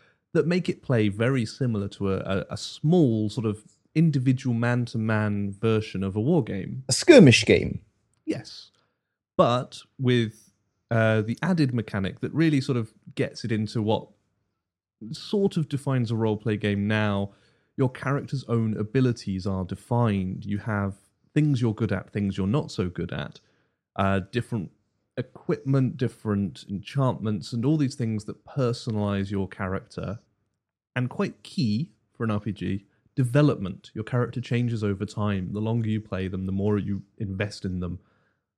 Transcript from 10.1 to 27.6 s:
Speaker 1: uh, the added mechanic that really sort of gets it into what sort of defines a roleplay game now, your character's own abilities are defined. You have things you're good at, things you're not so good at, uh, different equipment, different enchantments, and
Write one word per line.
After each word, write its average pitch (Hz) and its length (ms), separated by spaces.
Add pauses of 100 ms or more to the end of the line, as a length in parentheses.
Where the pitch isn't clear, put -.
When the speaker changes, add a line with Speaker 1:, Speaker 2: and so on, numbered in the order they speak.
Speaker 1:
uh, 110 320
the 110 200
added 156 320
mechanic 101 460
that - 140
really 151 280
sort 131 160
of 110 160 (220)
gets - 300
it 110 60
into 110 300
what 107 260 (1040)
sort 202 460
of 156 120
defines 131 420
a 117 40
roleplay 110 440
game 101 280
now, 104 440 (460)
your 131 120
character's 135 560
own 113 320
abilities 104 720
are 95 160
defined. 98 800
You 101 140
have 101 360 (380)
things 147 280
you're 113 120
good 104 180
at, 95 200
things 101 260
you're 95 80
not 113 260
so 90 180
good 85 240
at, - 260 (560)
uh, 98 240 (120)
different 117 380 (480)
equipment, 135 800
different 101 720
enchantments, 107 840
and 117 120